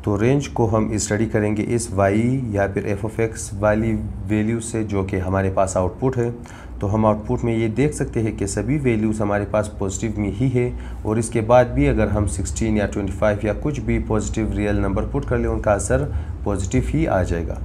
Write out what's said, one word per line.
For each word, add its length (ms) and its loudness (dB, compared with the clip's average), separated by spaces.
तो 120 2
range 320 2
को 200 0
हम 300 2
स्टडी 280 0
करेंगे 400 0
इस 260 -2
y 200 4
या 180 2
फिर 220 -2
f 100 -6
of 160 -6
x 400 -4
वाली 320 2
value 320 2
से 240 -4
जो 200 0
कि 140 -2
हमारे 320 0
पास 280 2
output 400 0
है। 120 0
तो 60 -2
हम 180 2
output 380 2
में 120 2
ये 140 2
देख 240 2
सकते 280 -2
हैं 160 -2
कि 100 -2
सभी 300 0
values 440 2
हमारे 240 0
पास 340 -2
positive 400 -4
में 120 0
ही 180 0
है, 220 0
और 140 2
इसके 220 0
बाद 260 6
भी 200 2
अगर 200 4
हम 200 2
सिक्सटीन 500 -2
या 100 2
ट्वेंटी 260 -2
फ़ाइव 320 0
या 80 0
कुछ 260 -4
भी 280 0
positive 460 0
real 260 0
number 320 0
put 180 -2
कर 80 2
लें 120 0
उनका 240 2
असर 300 0
positive 420 0
ही 180 0
आ 180 2
जाएगा। 420 -2